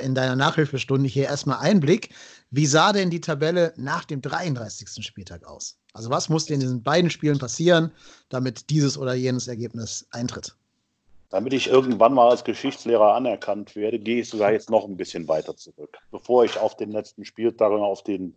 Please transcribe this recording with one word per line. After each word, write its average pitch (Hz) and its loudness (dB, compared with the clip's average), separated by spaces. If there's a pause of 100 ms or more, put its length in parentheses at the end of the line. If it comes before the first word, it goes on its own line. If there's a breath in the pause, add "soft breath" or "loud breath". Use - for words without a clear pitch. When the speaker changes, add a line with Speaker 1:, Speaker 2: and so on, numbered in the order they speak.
Speaker 1:
in 131 -2
deiner 131 0
Nachhilfestunde 139 0
hier 135 0
erstmal 135 -2
Einblick. 165 2 (420 loud breath)
Wie 147 2
sah 160 4
denn 190 0
die 165 -4
Tabelle 165 0
nach 156 -6
dem 139 -8
dreiunddreißigsten 135 -6
Spieltag 85 -16
aus? - -16 (160)
Also 110 -10
was 143 -2
musste 156 0
in 139 0
diesen 127 -2
beiden 156 2
Spielen 147 -2
passieren, 160 2 (380 soft breath)
damit 127 -6
dieses 143 2
oder 131 -4
jenes 127 -2
Ergebnis 117 -10
eintritt? - -8 (720)
Speaker 2:
Damit 113 -2
ich 127 0
irgendwann 127 6
mal 123 6
als 120 2
Geschichtslehrer 113 2
anerkannt 104 -4
werde, 107 -4
gehe 113 -2
ich 117 -12
sogar 107 0
jetzt 110 -2
noch 104 2
ein 98 -12
bisschen 87 -8
weiter 78 -4
zurück. - -20 (120)
Bevor 117 2
ich 104 -4
auf 104 -2
den 107 -8
letzten 107 -10
Spieltag 110 0
und 104 0
auf 98 -2
den 92 -6